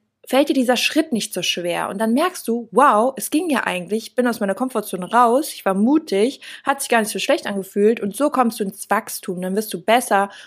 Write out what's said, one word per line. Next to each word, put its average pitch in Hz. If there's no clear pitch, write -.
fällt 285
dir 311
dieser 247
Schritt 320
nicht 214
so 180
schwer. 170
Und 185
dann 220
merkst 349
du, 233
wow, 240
es -
ging 320
ja 262
eigentlich, 180
ich -
bin 247
aus 233
meiner 196
Komfortzone 202
raus, 247
ich -
war 196
mutig, 233
hat 277
sich -
gar 233
nicht 214
so 196
schlecht 294
angefühlt 202
und 196
so 294
kommst 247
du 214
ins -
Wachstum. 196
Dann 185
wirst 214
du 170
besser 214